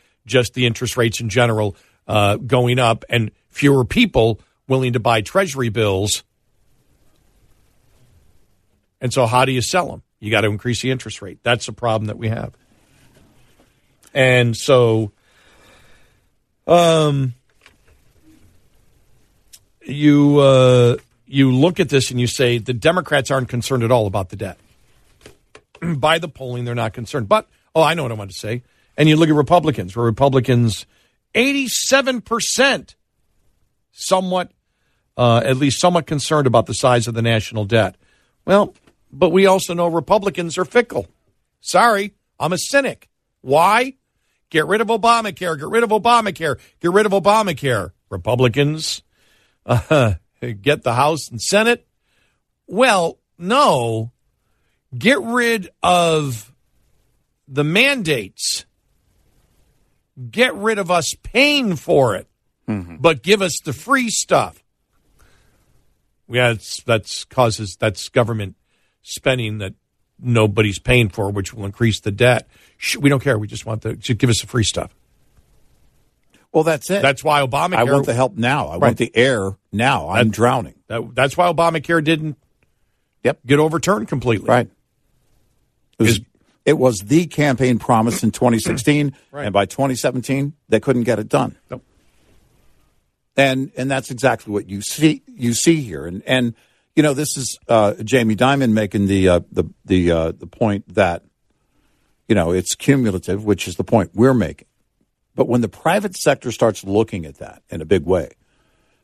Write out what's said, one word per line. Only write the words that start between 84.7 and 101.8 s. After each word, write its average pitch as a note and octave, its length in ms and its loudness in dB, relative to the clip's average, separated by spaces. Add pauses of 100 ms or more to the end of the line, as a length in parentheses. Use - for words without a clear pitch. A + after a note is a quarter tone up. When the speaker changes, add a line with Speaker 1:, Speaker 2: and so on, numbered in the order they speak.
Speaker 2:
It A#2 40 -2
was, G2+ 160 2
Speaker 1:
Is - 20 -14 (440)
Speaker 2:
it D3 140 2
was B2+ 220 2
the D3 260 2
campaign C3 520 0
promise A2+ 440 0
in G#2+ 100 0
twenty A#2 260 0
sixteen, C#3 640 -2
Speaker 1:
<clears throat> - 80 -20
Right. C#3+ 160 -12
Speaker 2:
and G2 60 -4
by G2+ 140 2
twenty C3+ 280 -4
seventeen, C3+ 580 -4 (160)
they A2 120 4
couldn't B2 240 0
get A2 140 0
it A2 100 -8
done. C#3 280 -2 (140)
Speaker 1:
Nope. - 120 -14 (1500)
Speaker 2:
And, C3+ 400 2
and C3+ 140 -4
that's C3+ 200 -6
exactly A#2+ 420 -2
what G2+ 160 -4
you G2+ 140 -10
see, D3+ 440 0
you A#2+ 280 -4
see E3 260 2
here. D#2+ 260 -10
And, F2+ 200 -12
and B2 280 0 (400)
you - 80 6
know, D3 120 2
this D3 220 -6
is, - 220 -8 (100)
uh, A2 340 2
Jamie A2 340 0
Dimon C3 360 2
making G#2 340 0
the, F#2+ 220 2
uh, F2 120 4 (100)
the, F2 140 -2 (200)
the, F2+ 260 2
uh, E2 220 0
the - 140 -20
point G2+ 480 -4
that, F2+ 280 0 (1080)